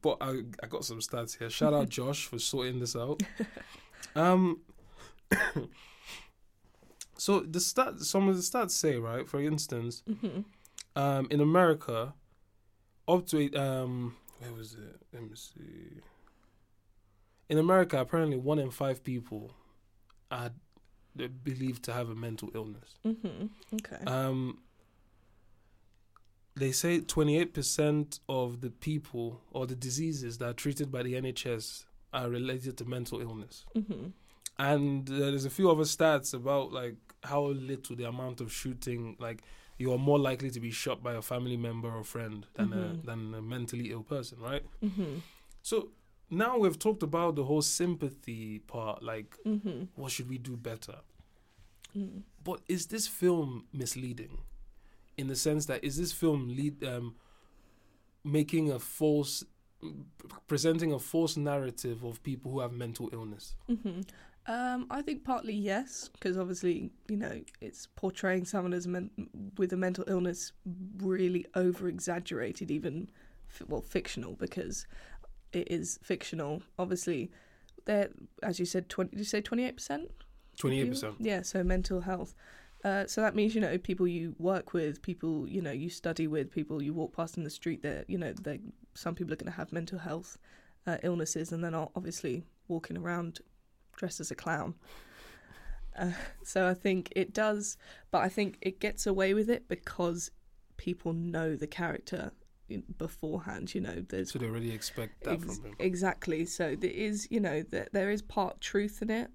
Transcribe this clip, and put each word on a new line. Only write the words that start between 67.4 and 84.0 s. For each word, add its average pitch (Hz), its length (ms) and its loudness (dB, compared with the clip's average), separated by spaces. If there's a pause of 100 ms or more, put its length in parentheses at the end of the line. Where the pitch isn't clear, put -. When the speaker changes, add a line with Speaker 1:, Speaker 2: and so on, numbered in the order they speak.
Speaker 2:
it's - 240 -12 (100)
portraying 185 480 0
someone 180 300 0
as 175 120 -2
men-, 180 240 -2 (460)
with 185 160 2
a 185 60 0
mental 185 280 2
illness 180 460 0 (460)
really 185 560 2
over-exaggerated, 180 1160 0
even 151 380 -2 (400)
f-, - 200 -16
well, 139 120 -2
fictional, - 540 -4
because - 520 -6 (680)
it 175 160 -2
is 170 320 -2
fictional. 160 600 -4 (160)
Obviously, 180 520 0 (560)
there, 208 240 4 (320)
as 185 180 0
you 175 60 2
said, 180 240 -2
twenty, 185 220 0
did 202 80 -6
you 208 40 0
say 208 160 0
twenty-eight 254 360 -2
percent? 294 340 -6 (480)
Speaker 1:
Twenty-eight 131 320 2
percent. 110 300 -4
Speaker 2:
Yeah, 208 200 0
so 185 240 0
mental 185 380 4
health. 180 320 -4 (500)
Uh, 196 220 2
so - 160 0
that 202 120 4
means, 214 200 4
you 220 80 4
know, 170 160 2
people 180 280 2